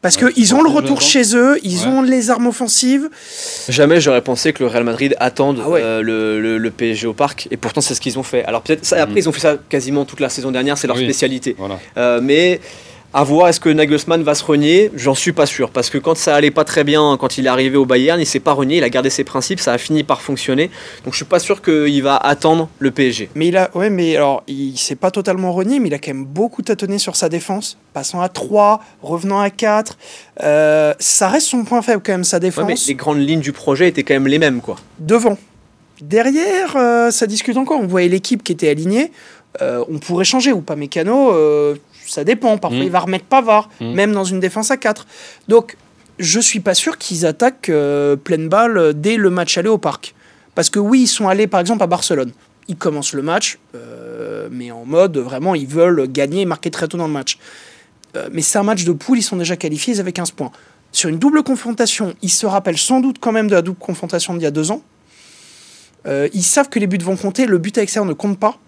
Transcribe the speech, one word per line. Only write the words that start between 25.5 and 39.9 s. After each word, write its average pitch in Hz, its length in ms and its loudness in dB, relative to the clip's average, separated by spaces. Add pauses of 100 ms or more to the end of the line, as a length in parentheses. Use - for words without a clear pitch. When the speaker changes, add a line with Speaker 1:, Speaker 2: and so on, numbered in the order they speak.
Speaker 1:
renié, 196 260 0
mais 220 100 0
il 143 60 -2
a 139 40 -6
quand 139 160 -8
même 135 100 -8
beaucoup 190 380 -4
tâtonné 202 340 -4
sur 196 180 -4
sa 175 140 0
défense, 190 480 -6 (160)
passant 165 300 -6
à 185 80 -2
trois, 208 500 2 (220)
revenant 190 380 -2
à 202 100 0
quatre. 214 480 -2 (440)
Euh, 151 560 4
ça - 300 0
reste 294 200 0
son 240 160 -2
point 240 180 0
faible 220 200 0
quand 202 100 -2
même, 180 120 -2
sa 180 140 0
Speaker 3:
Ouais, - 20 2
Speaker 1:
défense. 175 260 -2
Speaker 3:
mais 165 100 -2 (120)
les 139 60 -2
grandes 143 260 -2
lignes 151 200 2
du 139 120 -4
projet 147 360 2
étaient 139 160 -2
quand 147 100 0
même 135 120 2
les 143 120 2
mêmes, 135 240 0
quoi. - 140 -8 (220)
Speaker 1:
Devant. 202 380 2 (640)
Derrière, 285 760 0
euh, 233 340 2
ça 226 160 -2
discute 220 320 -4
encore. 269 200 -2
On 208 80 -2
voyait 180 220 2
l'équipe 190 340 -2
qui - 100 -6
était 156 180 0
alignée. 196 420 0 (480)
Euh, 123 300 -2